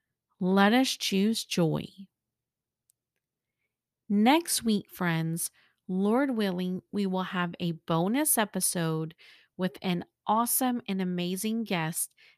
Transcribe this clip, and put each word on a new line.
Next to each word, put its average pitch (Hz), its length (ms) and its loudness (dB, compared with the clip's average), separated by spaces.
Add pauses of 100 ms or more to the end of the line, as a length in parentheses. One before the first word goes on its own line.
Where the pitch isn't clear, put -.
(400)
let 196 340 4
us 254 160 4
choose 202 560 0
joy. 151 400 0 (2250)
Next 233 540 4
week, 220 260 0
friends, 165 600 -2 (360)
Lord 220 480 0
willing, 185 460 -2 (100)
we 202 140 0
will 185 160 0
have 175 380 -4
a 170 140 -2 (120)
bonus 208 540 0
episode 165 720 -2 (440)
with 185 260 -2
an 175 220 -2 (200)
awesome 240 600 0
and 190 120 -4
amazing 185 680 -2
guest 170 440 -4 (280)